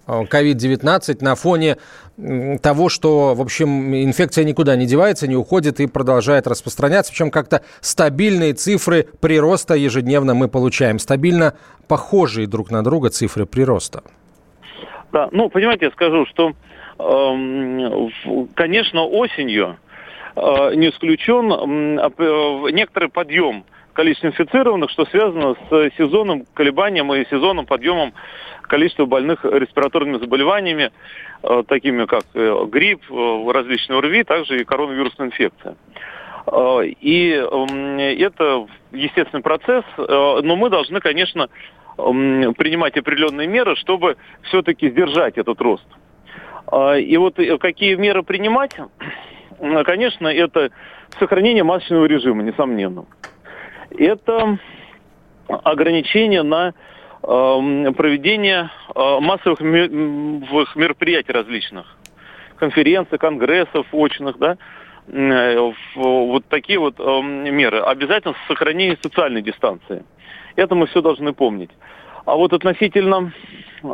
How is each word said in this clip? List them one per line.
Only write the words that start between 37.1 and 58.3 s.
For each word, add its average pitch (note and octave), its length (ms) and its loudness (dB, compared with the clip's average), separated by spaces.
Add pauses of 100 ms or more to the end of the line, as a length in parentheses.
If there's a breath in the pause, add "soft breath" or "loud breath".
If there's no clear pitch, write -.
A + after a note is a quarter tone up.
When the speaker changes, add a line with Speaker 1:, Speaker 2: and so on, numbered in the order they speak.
Speaker 2:
м, C#3 640 -4
это C#3 720 -2 (260)
естественный C#3+ 500 -4
процесс, A3 400 0 (140)
э, C#3 460 2
но E3 120 0
мы A3 140 0
должны, F3+ 320 -2
конечно, D#3+ 480 -2 (480 loud breath)
м, C3 560 0
принимать D#3 420 -2
определенные D3 520 -2
меры, G#3 280 0
чтобы F3+ 400 -2 (280 loud breath)
все-таки F3 460 0
сдержать C#3+ 480 0
этот A2+ 240 -2
рост. G#2+ 240 0 (840 loud breath)
А, C#3 280 2
и C#3+ 220 2
вот, F#3 200 2
э, D#3+ 200 0
какие F#3+ 380 0
меры F#3+ 280 0
принимать? G#3+ 480 -2 (880 loud breath)
<clears throat> D3+ 260 0
Конечно, F#3 420 0
это D#3 420 0 (500 loud breath)
сохранение G3 440 2
масочного E3 420 2
режима, B2 380 2
несомненно. G#2+ 640 -4 (840 loud breath)
Это G#3+ 680 0 (920 loud breath)
ограничение E3 960 2
на, E3 300 0 (500 loud breath)
эм, C3 720 2
проведение, E3+ 800 0 (240 loud breath)